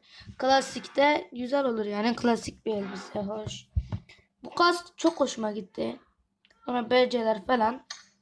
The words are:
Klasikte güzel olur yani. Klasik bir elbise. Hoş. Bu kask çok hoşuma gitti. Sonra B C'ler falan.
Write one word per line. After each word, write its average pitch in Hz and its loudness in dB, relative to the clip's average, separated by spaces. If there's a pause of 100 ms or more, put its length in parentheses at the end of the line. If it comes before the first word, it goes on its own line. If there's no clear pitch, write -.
(380)
Klasikte 269 2
güzel 247 -2
olur 226 0
yani. 214 0
Klasik - -2
bir 220 -2
elbise. 196 -6
Hoş. 214 -8 (800)
Bu - -14
kask - 2
çok 330 2
hoşuma 226 -2
gitti. 226 -8 (680)
Sonra 247 -4
B 254 6
C'ler 220 0
falan. 240 2 (400)